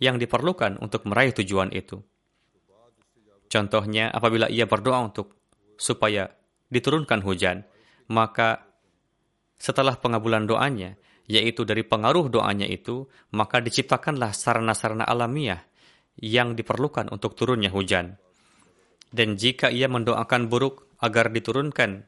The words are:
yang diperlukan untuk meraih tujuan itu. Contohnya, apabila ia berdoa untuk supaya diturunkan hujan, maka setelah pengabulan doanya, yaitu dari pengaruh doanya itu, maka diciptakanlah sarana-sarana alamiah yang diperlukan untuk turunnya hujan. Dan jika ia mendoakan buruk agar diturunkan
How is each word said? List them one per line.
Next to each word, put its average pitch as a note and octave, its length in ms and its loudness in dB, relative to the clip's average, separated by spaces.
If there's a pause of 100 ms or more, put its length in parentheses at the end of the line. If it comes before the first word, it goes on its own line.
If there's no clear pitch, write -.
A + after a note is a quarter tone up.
yang B2+ 160 2
diperlukan A#2+ 640 0
untuk G#2+ 240 -6
meraih A#2+ 240 4
tujuan G2 400 0
itu. G2 320 -10 (1400)
Contohnya, G#2+ 640 0
apabila A2+ 400 2
ia A2+ 160 2
berdoa A#2 400 0
untuk - 320 -12 (400)
supaya G#2 480 0 (400)
diturunkan B2+ 560 0
hujan, F#2+ 400 0 (480)
maka A2+ 600 0 (840)
setelah C3+ 400 0
pengabulan A2+ 480 0
doanya, A2 560 -2 (240)
yaitu A2 400 0
dari G#2+ 240 -2
pengaruh C3 400 2
doanya G2+ 400 0
itu, A#2 400 -8 (240)
maka G#2+ 320 0
diciptakanlah B2 720 -2
sarana-sarana A2+ 720 0
alamiah A#2+ 560 -2 (560)
yang A#2+ 340 0
diperlukan A2+ 560 -4
untuk G#2+ 300 -6
turunnya A2+ 320 0
hujan. F#2+ 480 -2 (880)
Dan G#2+ 320 0
jika B2 320 2
ia B2 160 2
mendoakan A#2 640 0
buruk C3+ 480 -2
agar A2+ 320 2
diturunkan A2+ 760 -2